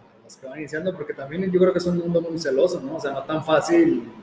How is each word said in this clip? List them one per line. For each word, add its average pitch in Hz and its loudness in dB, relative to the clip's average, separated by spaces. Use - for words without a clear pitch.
los 110 -18
que 131 -18
van 135 -14
iniciando? 156 -6
Porque 147 -8
también 165 -4
yo 180 4
creo 180 8
que 175 0
es 175 -2
un 175 0
mundo 170 0
muy 165 -6
celoso, 165 2
¿no? 147 -8
O - -10
sea, 143 -4
no 135 -6
tan 156 -4
fácil, 156 4